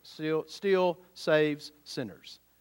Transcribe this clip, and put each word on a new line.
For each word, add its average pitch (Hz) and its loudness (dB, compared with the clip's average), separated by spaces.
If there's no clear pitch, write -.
still, 156 -4
still 185 0
saves 151 2
sinners. - -12